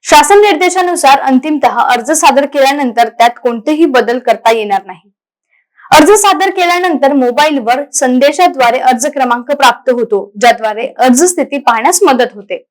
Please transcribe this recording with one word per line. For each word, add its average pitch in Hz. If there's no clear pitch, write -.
शासन -
निर्देशानुसार 349
अंतिमतः 262
अर्ज 240
सादर 294
केल्यानंतर 269
त्यात 233
कोणतेही 269
बदल 247
करता 233
येणार 208
नाही. 185
अर्ज 311
सादर 392
केल्यानंतर 349
मोबाईलवर 262
संदेशाद्वारे 262
अर्ज 254
क्रमांक 254
प्राप्त 254
होतो, 220
ज्याद्वारे 220
अर्ज 254
स्थिती 330
पाहण्यास 247
मदत 247
होते. 196